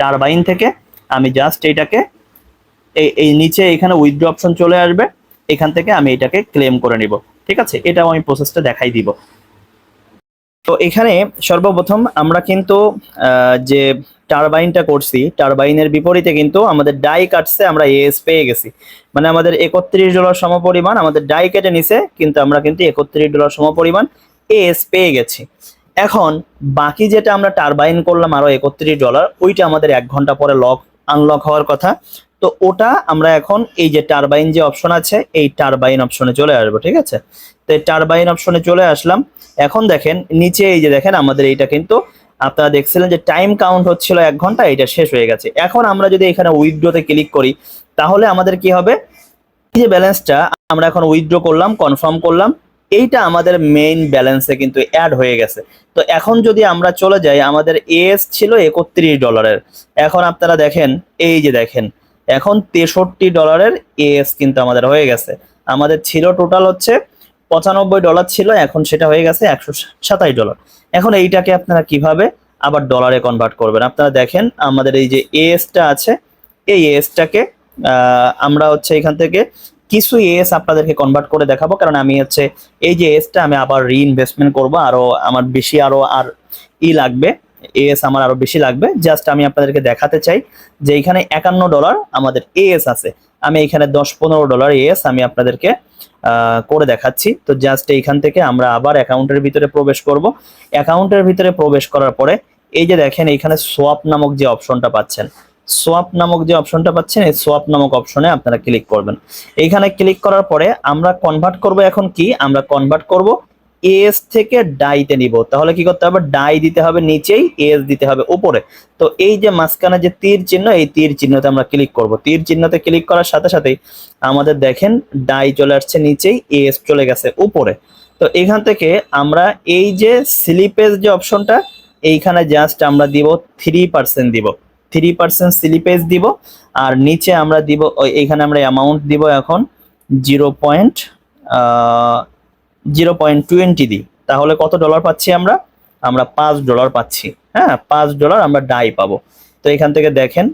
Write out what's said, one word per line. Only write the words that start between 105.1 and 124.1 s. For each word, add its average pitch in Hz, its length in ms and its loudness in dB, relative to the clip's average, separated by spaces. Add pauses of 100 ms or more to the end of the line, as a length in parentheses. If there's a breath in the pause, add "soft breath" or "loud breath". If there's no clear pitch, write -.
সোয়াপ 175 280 -2 (100)
নামক 170 300 0
যে 170 120 2
অপশনটা 165 360 -2
পাচ্ছেন, 165 320 -2
এই 147 40 2 (100)
সোয়াপ 147 300 0
নামক 139 260 0
অপশনে 143 360 -2
আপনারা 120 300 -4
ক্লিক 120 280 -2
করবেন। 104 220 -2 (480 loud breath)
এইখানে 196 240 2 (100)
ক্লিক 190 280 0
করার 196 260 2
পরে 156 160 2 (240)
আমরা 165 200 0 (140)
কনভার্ট 165 380 -2
করব 196 140 0 (120)
এখন 196 160 -2 (100)
কি? 165 100 0 (200)
আমরা 139 160 0 (100)
কনভার্ট 139 420 0
করব 185 140 2 (540)
এস 196 500 2
থেকে 226 320 0
ডাইতে 143 540 -2
নিব, 117 260 0
তাহলে 156 300 0
কি 170 100 -4
করতে 175 220 0
হবে? 180 140 2
ডাই 147 400 0
দিতে 160 220 0
হবে 165 200 0
নিচেই, 165 560 0
এস 147 240 2
দিতে 135 260 -2
হবে 135 200 0
উপরে। 175 340 0 (380 soft breath)
তো 160 180 2
এই 202 200 2
যে 208 120 0
মাঝখানে 180 500 0
যে 175 100 0
তীর 196 360 0
চিহ্ন, 185 220 -2
এই 180 180 2
তীর 151 320 0
চিহ্নতে 135 300 -2
আমরা 135 160 0
ক্লিক 139 280 -2
করব। 110 240 -2
তীর 160 280 -2
চিহ্নতে 165 360 0
ক্লিক 165 280 -2
করার 175 160 2
সাথে 170 260 -2
সাথেই 143 260 0 (460 loud breath)